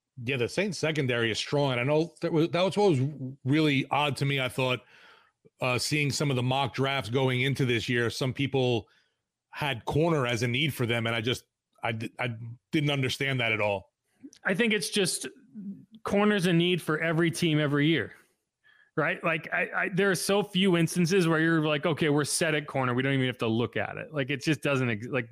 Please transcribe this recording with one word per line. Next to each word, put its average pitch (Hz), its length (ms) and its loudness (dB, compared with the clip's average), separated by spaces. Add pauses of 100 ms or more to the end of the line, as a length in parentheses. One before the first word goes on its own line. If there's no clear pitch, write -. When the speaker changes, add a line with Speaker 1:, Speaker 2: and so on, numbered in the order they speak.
(260)
Speaker 1:
Yeah, 131 120 -4
the 117 120 0
Saints 190 280 -4
secondary 127 540 0
is 101 60 -2
strong. 143 340 0
And 120 80 -2
I 120 40 -2
know 156 380 0
that 170 120 -4
was, 160 160 2
that 170 140 0
was 196 120 0
what 202 140 4
was 135 100 4 (460)
really 143 460 2
odd 143 260 0
to 143 80 -2
me, 139 160 0
I 127 80 -2
thought, 127 320 -2 (800)
uh, 123 160 0
seeing 147 340 0
some 147 180 -2
of 131 60 0
the 123 80 0
mock 131 300 0
drafts 135 360 -2
going 127 320 2
into 139 220 0
this 120 240 0
year, 120 220 0
some 127 240 -4
people 127 540 0 (640)
had 135 340 -6
corner 151 400 2
as 120 180 0
a 123 40 0
need 135 260 0
for 123 120 -2
them. 117 200 0
And 117 100 -2
I 113 60 -2
just, 120 240 -2 (380)
I 113 100 -2
d-, 113 260 -8
I 123 120 -4 (400)
didn't 147 180 0
understand 135 500 -2
that 113 120 0
at 107 100 0
all. 101 300 -2 (520)
Speaker 2:
I 190 120 0
think 220 180 2
it's 208 160 -2
just - 380 -2 (760)
corners 202 440 2
a 180 60 4
need 175 280 2
for 151 180 -2
every 165 320 2
team 160 280 0
every 143 280 2
year, 123 260 0 (840)
right? 165 260 -2
Like, 165 300 -2
I, 175 220 -2
I, 180 180 -2
there 196 160 2
are 180 60 4
so 202 280 2
few 185 320 2
instances 170 520 4
where 160 120 4
you're 165 220 4
like, 151 240 0
"Okay, 160 240 2
we're 143 160 4
set 156 300 0
at 147 120 -2
corner. 127 260 0
We 127 100 0
don't 139 100 2
even 131 140 2
have 123 120 -4
to 120 80 0
look 113 300 0
at - 200 -4
it." - 160 -12
Like, 139 160 -4
it 139 120 -4
just 156 200 0
doesn't 131 280 0
ex-, 113 180 -4
like, 123 240 -4